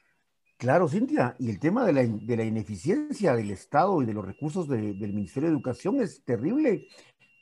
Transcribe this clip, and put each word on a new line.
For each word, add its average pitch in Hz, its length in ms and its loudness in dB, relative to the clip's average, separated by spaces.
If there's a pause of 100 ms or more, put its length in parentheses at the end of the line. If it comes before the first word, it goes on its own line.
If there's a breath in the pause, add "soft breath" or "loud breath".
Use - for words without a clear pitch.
(580)
Claro, 147 300 4
Cintia, 220 500 0
y 123 120 -2
el 92 100 -4
tema 220 260 2
de - 60 4
la 135 100 4
in-, 107 240 0
de 117 100 0
la 113 80 0
ineficiencia 131 920 -2
del 104 160 -2
Estado 160 500 2
y 123 40 0
de 107 80 -2
los 104 120 -6
recursos 156 420 -6
de, 107 260 -2
del 101 180 -6
Ministerio 104 360 -2
de 165 60 2
Educación 151 460 -2
es - 240 -4
terrible, 175 640 0 (540 soft breath)